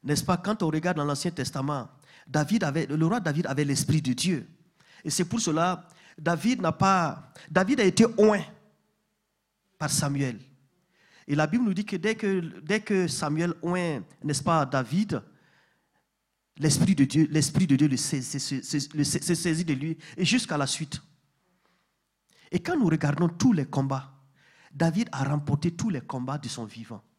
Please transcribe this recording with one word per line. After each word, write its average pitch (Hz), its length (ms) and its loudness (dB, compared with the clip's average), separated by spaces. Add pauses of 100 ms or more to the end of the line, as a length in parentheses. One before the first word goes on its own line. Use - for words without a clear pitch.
n'est-ce 147 200 0
pas, 180 120 2
quand 196 280 -2
on - 20 2
regarde 156 300 0
dans 147 80 -2
l'Ancien 143 260 -2
Testament, 139 580 -6 (380)
David 151 380 0
avait, 147 220 -2
le 160 200 0
roi 233 140 2
David 165 260 -2
avait 139 180 0
l'Esprit 143 380 0
de 127 100 -2
Dieu. 156 360 -2 (560)
Et 151 60 -6
c'est 175 140 0
pour 226 160 -4
cela, 170 460 0 (320)
David 185 420 0
n'a 165 120 2
pas... 185 600 0 (160)
David 190 300 2
a 220 60 4
été 196 200 6 (140)
oint 214 240 6 (1400)
par 151 120 -4
Samuel. 139 500 -2 (880)
Et 143 80 0
la 156 100 2
Bible 233 180 0
nous 196 100 2
dit 202 100 -2
que - 100 -8
dès 208 220 -2
que, 196 240 0 (220)
dès 196 180 0
que 190 260 2
Samuel 160 560 -2
oint, 170 400 -2 (220)
n'est-ce 147 180 -2
pas, 160 240 2
David, 139 560 -2 (1300)
l'Esprit 160 400 4
de 143 80 6
Dieu, 151 260 4
l'Esprit 156 380 2
de 139 80 6
Dieu 151 100 4
le 135 100 2
sais-, 131 260 -2
se, 131 180 -8
se, 135 200 -6
se, 143 360 -6
le 147 80 2
sa-, 170 160 -2
se 175 160 0
saisit 165 280 -2
de 160 100 0
lui 156 220 -4 (200)
et 190 80 0
jusqu'à 170 340 0
la 139 80 0
suite. - 340 -6 (1500)
Et 185 80 0
quand 349 180 -2
nous 262 100 4
regardons 160 420 2
tous 202 240 4
les 151 140 2
combats, 135 460 -4 (640)
David 165 380 0
a 135 100 -4
remporté 147 480 -2
tous 170 200 -6
les 147 100 -4
combats 131 380 -6
de 143 100 -10
son 117 160 -10
vivant. 107 400 -16 (140)